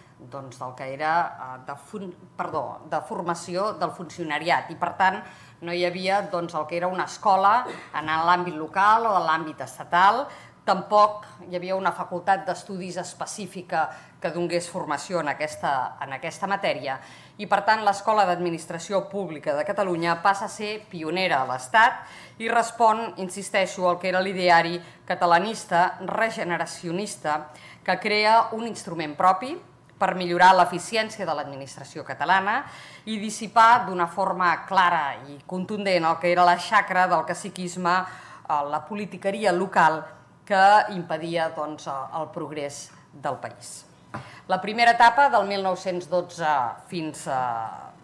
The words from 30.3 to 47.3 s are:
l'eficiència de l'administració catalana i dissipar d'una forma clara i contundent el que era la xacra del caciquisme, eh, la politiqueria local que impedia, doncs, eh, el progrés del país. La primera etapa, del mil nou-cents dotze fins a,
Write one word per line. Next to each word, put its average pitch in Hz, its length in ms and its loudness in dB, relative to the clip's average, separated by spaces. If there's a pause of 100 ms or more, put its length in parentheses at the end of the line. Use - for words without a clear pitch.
l'eficiència 196 720 0
de 160 80 -2
l'administració 139 720 -10
catalana 190 520 2 (480)
i 220 140 -4
dissipar 226 640 4
d'una 180 240 0
forma 185 400 0 (160)
clara 170 480 2 (160)
i 143 160 -16
contundent 185 600 0
el 165 100 0
que 175 140 2
era 175 140 6
la 175 120 6
xacra 185 480 2
del 165 200 2
caciquisme, 180 680 -4
eh, - 720 -4
la 151 160 -4
politiqueria 202 640 -2
local 175 520 4 (420)
que 190 200 6 (280)
impedia, 165 640 -4
doncs, 151 320 -8
eh, 151 40 -6 (280)
el 151 100 -6
progrés 147 640 -10 (220)
del 139 260 -6
país. - 460 -16 (640)
La 185 140 0
primera 233 300 4
etapa, 254 380 6
del 208 180 2
mil 196 160 -2
nou-cents 180 460 -4
dotze 170 420 -2 (360)
fins 160 400 -8
a, 117 640 -6 (120)